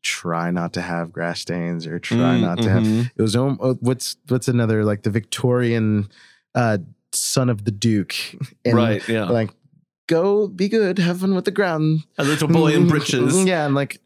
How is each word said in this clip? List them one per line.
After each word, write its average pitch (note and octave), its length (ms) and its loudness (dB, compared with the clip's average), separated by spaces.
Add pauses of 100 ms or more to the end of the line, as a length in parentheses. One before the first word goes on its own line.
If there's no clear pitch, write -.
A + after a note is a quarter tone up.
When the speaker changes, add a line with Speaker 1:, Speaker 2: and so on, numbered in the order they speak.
Speaker 1:
try E2+ 480 -4
not F2 220 -2
to F2+ 80 -4
have E2+ 300 -6
grass E2+ 300 -6
stains E2+ 440 -6
or E2 140 -8
try - 180 -4
Speaker 2:
Mm, B2 240 2
Speaker 1:
not A2+ 200 -2
to A2 80 0
have, A2 140 2
Speaker 2:
mm-hmm. A2+ 300 0
Speaker 1:
it - 80 -4
was, A2 140 0
um, C3 260 0
uh, B2+ 200 0
what's, B2 340 -2 (140)
what's B2 180 0
another, A2+ 380 2
like, G#2 180 -2
the A2+ 60 0
Victorian, A2+ 960 0 (480)
uh, A2+ 220 0 (340)
son - 380 -2
of G#2 160 -2
the A#2 60 -2
Duke. G#2 440 0 (240)
<laughs> - 260 -12
And, A#2+ 100 2
Speaker 2:
Right, A2+ 340 2
yeah. A2 160 0
Speaker 1:
like, A2 260 0 (560)
go G3 400 2
be G3 220 -2
good, F#3+ 280 2
have F3 220 0
fun F#3+ 160 0
with F3+ 100 -2
the G#3 60 0
ground. D#3+ 480 0 (180)
Speaker 2:
A E3 60 -2
little D3+ 240 0
boy D#3+ 260 4
in D3 120 6
Speaker 1:
Mm, - 40 4
Speaker 2:
breeches D3+ 560 2
Speaker 1:
yeah, E3+ 200 2
and, C#3 100 0
like, C#3 300 -2